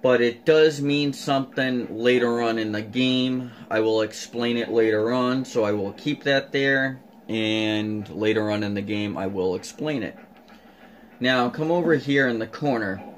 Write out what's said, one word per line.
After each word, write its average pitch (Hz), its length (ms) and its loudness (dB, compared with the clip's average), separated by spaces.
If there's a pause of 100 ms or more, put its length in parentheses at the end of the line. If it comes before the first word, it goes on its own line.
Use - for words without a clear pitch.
But 123 180 4
it 120 240 0
does 156 380 6
mean 143 320 0
something 131 800 -2
later 120 460 2
on 113 160 0
in 110 140 -4
the 104 100 -4
game. 127 720 -2 (180)
I 110 100 0
will 110 220 2
explain 120 560 -4
it 117 100 -2
later 110 440 2
on, 127 340 0
so 113 180 0
I 104 80 2
will 101 200 -2
keep - 320 -6
that 139 280 0
there. 135 480 0 (280)
And 107 800 -2
later 107 400 0
on 104 120 0
in 101 120 -2
the 101 80 -2
game, 104 340 -4
I 95 120 -4
will 92 260 -2
explain 135 480 -6
it. 85 140 -8 (1040)
Now, 127 280 2
come 156 220 -2
over 170 240 4
here 139 340 2
in 117 100 -2
the 113 80 -4
corner. 110 560 -2 (160)